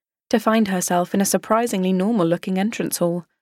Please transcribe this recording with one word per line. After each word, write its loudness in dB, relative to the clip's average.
to 4
find 2
herself 0
in 2
a 4
surprisingly 0
normal-looking 0
entrance -2
hall -2